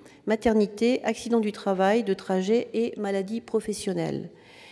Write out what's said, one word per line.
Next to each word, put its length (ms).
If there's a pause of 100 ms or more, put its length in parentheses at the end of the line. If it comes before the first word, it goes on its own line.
(260)
maternité, 800
accident 340
du 140
travail, 500
de 120
trajet 580
et 240
maladie 440
professionnelle. 880 (420)